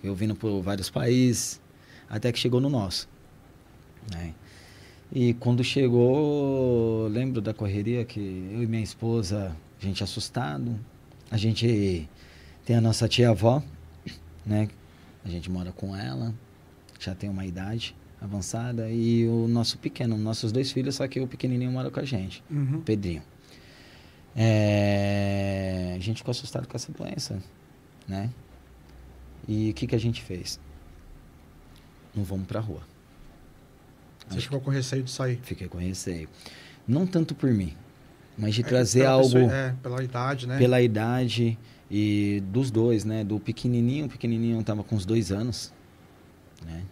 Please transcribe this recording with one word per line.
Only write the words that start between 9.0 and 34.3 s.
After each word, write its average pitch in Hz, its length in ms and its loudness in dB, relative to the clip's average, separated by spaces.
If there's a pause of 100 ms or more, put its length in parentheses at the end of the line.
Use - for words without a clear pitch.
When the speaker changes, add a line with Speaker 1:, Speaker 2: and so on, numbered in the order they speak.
Speaker 1:
a - 40 -12
gente 98 200 -2
assustado. 120 760 -4 (520)
A 113 80 -2
gente 101 680 2 (580)
tem 117 100 4
a 117 60 6
nossa 113 260 4
tia-avó, 120 540 6 (800)
né? 104 240 2 (560)
A 101 40 -8
gente 87 220 -6
mora 90 220 -6
com 95 240 -8
ela, 117 380 -6 (680)
já 92 140 -6
tem 101 160 -8
uma 95 160 -6
idade 95 480 -6 (260)
avançada. 113 680 -4
E 117 360 4
o 117 220 2
nosso 117 300 2
pequeno, 117 400 -2
nossos 110 340 -2
dois 135 180 0
filhos, 139 260 -2
só 135 120 -2
que 135 120 -4
o 131 60 -2
pequenininho 127 460 -2
mora 127 180 -4
com 131 100 -4
a 139 40 -4
gente, 95 460 -6
Speaker 2:
Uhum. 147 260 0
Speaker 1:
o - 60 -4
Pedrinho. 92 400 -2 (1120)
É, 101 1600 2
a - 40 -6
gente 107 180 -4
ficou - 140 -8
assustado 127 340 -8
com - 100 -12
essa - 160 -10
doença, - 460 -8 (680)
né? 98 220 -4 (1160)
E 107 240 0
o 104 40 -4
que - 120 -4
que 123 80 -2
a 113 60 4
gente 117 220 -2
fez? 92 360 -10 (1600)
Não 104 100 -2
vamos 95 220 -6
pra 107 140 -6
rua. 98 200 -8 (1500)
Speaker 2:
Você 95 100 -4